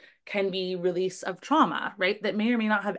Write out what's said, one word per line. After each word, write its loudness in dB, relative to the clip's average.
can 0
be -4
release -2
of -6
trauma, 2
right? 0
That -2
may 2
or 2
may 0
not 2
have -4